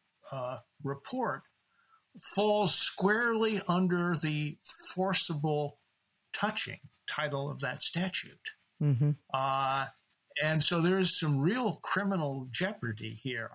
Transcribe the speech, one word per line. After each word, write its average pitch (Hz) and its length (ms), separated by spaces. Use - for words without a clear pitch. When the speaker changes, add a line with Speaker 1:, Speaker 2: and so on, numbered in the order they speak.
Speaker 1:
uh, 127 280
report 139 600
falls 208 380
squarely 220 840
under 175 520
the 151 360
forcible 156 840
touching - 460
title 143 400
of 131 100
that 131 220
statute. - 680
Speaker 2:
Mm-hmm. 147 300
Speaker 1:
Uh, 135 540
and 156 220
so 175 160
there 180 200
is 185 200
some 147 200
real 202 420
criminal 156 680
jeopardy 117 580
here. 113 460